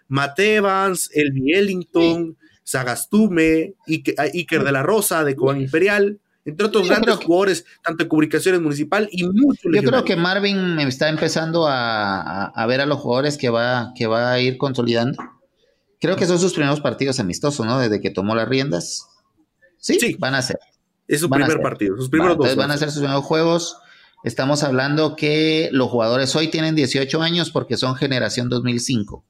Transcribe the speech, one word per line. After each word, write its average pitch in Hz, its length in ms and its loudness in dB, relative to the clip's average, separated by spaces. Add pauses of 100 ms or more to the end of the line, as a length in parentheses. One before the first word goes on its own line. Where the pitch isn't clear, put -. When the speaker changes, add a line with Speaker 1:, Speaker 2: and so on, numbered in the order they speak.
Speaker 1:
Matt 139 320 -2
Evans, 196 760 2
Elby 139 420 0
Ellington, 170 840 0
Speaker 2:
Sí. - 40 -20 (200)
Speaker 1:
Sagastume, 160 1080 0 (120)
Ike-, 156 300 -2
a-, 139 60 -2
Iker 160 420 -2
de 139 80 0
la 135 100 0
Rosa, 190 400 0
de 139 120 0
Cobán 135 260 0
Imperial, 202 580 2 (240)
entre 151 240 -2
otros 208 160 2
Speaker 2:
Yo 180 60 0
Speaker 1:
grandes 208 160 4
Speaker 2:
creo 220 140 2
que - 60 -10
Speaker 1:
jugadores, 175 400 2 (180)
tanto 165 200 -2
de 151 60 -4
Comunicaciones 156 500 2
Municipal 156 520 -2
y 175 120 -4
muchos 208 400 2
Speaker 2:
Yo 185 60 -2
creo 202 120 4
Speaker 1:
legionarios. 247 240 2
Speaker 2:
que 196 100 0
Marvin 185 640 0
está 139 300 0
empezando 160 580 0
a, 113 540 0
a, 92 260 -6
a 113 200 -4
ver 131 140 2
a 139 40 2
los 143 140 0
jugadores 139 380 0
que 127 120 -2
va, 117 460 0
que 117 120 -2
va 120 240 2
a 123 80 2
ir 127 180 0
consolidando. 120 600 0 (840)
Creo 170 160 0
que 196 80 0
son 175 120 2
sus 180 160 2
primeros 147 280 0
partidos 131 380 -2
amistosos, 117 460 -2
¿no? 123 140 0
Desde 107 220 0
que 98 100 -2
tomó 104 240 -2
las 113 140 -2
riendas. 147 580 -4 (680)
Sí, - 220 -2
Speaker 1:
Sí. 214 200 0
Speaker 2:
van 131 160 -2
a 131 60 0
ser. - 180 -6 (480)
Speaker 1:
Es 151 140 0
su 170 80 -2
Speaker 2:
Van 135 120 2
a 139 40 2
Speaker 1:
primer 156 140 0
Speaker 2:
ser. - 40 -2
Speaker 1:
partido, 117 340 -2
sus 131 100 -6
Speaker 2:
Va, 135 40 -4
Speaker 1:
primeros 165 260 2
dos 143 100 2
Speaker 2:
entonces 135 100 2
van 135 80 0
a - 20 -2
Speaker 1:
van 147 80 0
a - 40 -2
ser. 151 80 0
Speaker 2:
ser 147 60 -6
sus 151 80 -4
primeros 139 240 0
juegos. 165 520 0 (460)
Estamos 139 400 -2
hablando 147 520 0
que 156 560 0
los 127 180 2
jugadores 123 460 0
hoy 160 120 0
tienen 160 260 -2
dieciocho 139 480 0
años 165 300 0
porque 123 260 -4
son 131 180 -2
generación 123 540 -2
dos 123 140 -2
mil 120 160 -2
cinco 117 500 -6